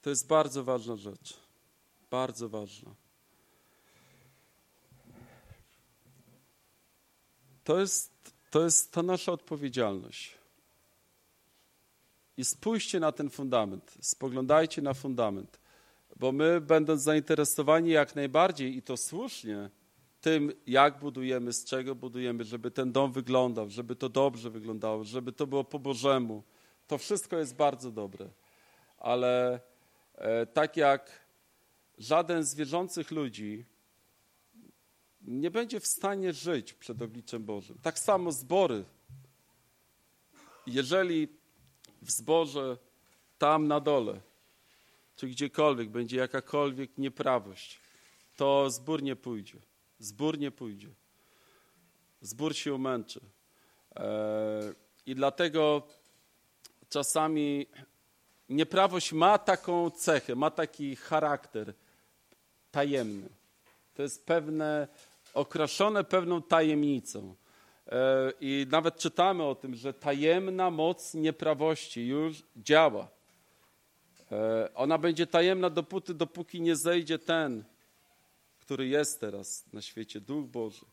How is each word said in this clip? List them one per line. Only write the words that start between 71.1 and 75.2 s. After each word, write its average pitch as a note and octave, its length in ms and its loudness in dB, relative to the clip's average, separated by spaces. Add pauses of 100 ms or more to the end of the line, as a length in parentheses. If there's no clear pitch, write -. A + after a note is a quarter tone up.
nieprawości D#3 920 0
już D3+ 360 -2 (140)
działa. C#3 500 6 (1200)
E, A2 420 0
ona D3 240 0
będzie D#3+ 300 0